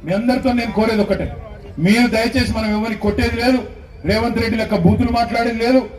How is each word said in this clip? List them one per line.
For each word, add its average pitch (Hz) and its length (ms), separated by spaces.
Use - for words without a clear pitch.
మీ 165 80
అందరితో 247 400
నేను 233 200
కోరేది 214 300
ఒకటే, 180 300
మీరు 220 280
దయచేసి, 233 460
మనం 220 180
ఎవరిని 214 260
కొట్టేది 226 400
లేదు, 247 220
రేవంత్ 220 340
రెడ్డి 226 200
లెక్క 214 180
బూతులు 214 360
మాట్లాడేది 233 460
లేదు 247 300